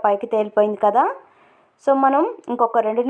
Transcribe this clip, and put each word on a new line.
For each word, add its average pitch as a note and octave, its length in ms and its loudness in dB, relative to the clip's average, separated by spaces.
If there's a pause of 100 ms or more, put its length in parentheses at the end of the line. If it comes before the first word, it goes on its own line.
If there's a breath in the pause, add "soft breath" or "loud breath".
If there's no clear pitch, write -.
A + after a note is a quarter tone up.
పైకి G3+ 260 -2
తేలిపోయింది G#3 540 0
కదా. A3+ 180 2 (800 soft breath)
So C4+ 100 2 (120)
మనం C#4 180 2 (260)
ఇంకొక A#3 380 0
రెండు A3+ 220 -2